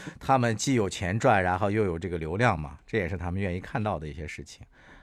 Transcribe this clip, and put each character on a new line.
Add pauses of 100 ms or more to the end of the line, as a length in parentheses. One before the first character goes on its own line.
(180)
他
们
既
有
钱
赚，
然
后
又
有
这
个
流
量
嘛，
这
也
是
他
们
愿
意
看
到
的
一
些
事
情。 (360)